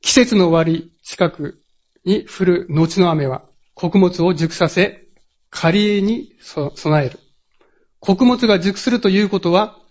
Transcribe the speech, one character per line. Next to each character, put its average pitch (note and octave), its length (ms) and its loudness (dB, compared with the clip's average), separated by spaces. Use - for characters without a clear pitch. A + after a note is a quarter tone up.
季 - 120 -4
節 A#3+ 220 2
の F3+ 140 4
終 E3 40 2
わ E3 100 2
り E3 280 -4
近 - 260 -2
く - 340 -12
に G3+ 200 -2
降 - 200 -6
る F3 240 0
後 E3 300 0
の F3 120 4
雨 D3 160 -2
は、 C3 160 -8
穀 F3+ 260 0
物 F3+ 240 2
を F3+ 100 2
熟 D#3+ 200 -4
さ E3+ 160 0
せ、 - 380 -4
刈 G3+ 500 0
り G3 40 0
に A3+ 380 -4
そ-、 - 340 -8
備 D3+ 300 0
え B2+ 40 -6
る。 - 100 -16
穀 G3 260 0
物 B3 220 2
が G3 120 2
熟 F#3+ 200 -4
す - 100 -4
る A#3+ 100 0
と A3 100 0
い F#3+ 120 2
う G3+ 80 -2
こ G3 100 -4
と E3+ 120 -2
は G#3+ 260 0